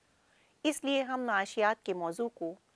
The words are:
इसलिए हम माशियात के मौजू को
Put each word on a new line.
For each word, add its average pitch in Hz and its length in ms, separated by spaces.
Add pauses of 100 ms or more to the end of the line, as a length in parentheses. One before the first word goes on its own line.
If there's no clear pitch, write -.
(640)
इसलिए 277 380
हम 254 180
माशियात 214 640
के 190 120
मौजू 180 340
को 170 280 (200)